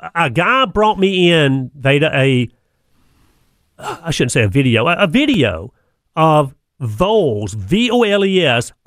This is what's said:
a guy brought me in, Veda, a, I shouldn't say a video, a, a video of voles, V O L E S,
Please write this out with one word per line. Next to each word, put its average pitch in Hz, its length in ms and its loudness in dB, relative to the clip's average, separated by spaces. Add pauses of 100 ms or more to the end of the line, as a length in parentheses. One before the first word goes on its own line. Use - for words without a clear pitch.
(160)
a 170 160 0
guy 220 340 0
brought 208 320 0
me 185 340 2
in, 135 440 0
Veda, 143 400 0
a, 131 340 0 (1300)
I - 320 -12
shouldn't 135 220 -2
say 123 120 0
a 104 40 2
video, 117 400 2
a, 175 160 0
a 202 40 2
video 147 640 0 (440)
of 151 400 2 (240)
voles, 120 760 -2
V 135 380 -2
O 247 120 2
L 202 220 0
E 190 180 2
S, 123 280 0 (160)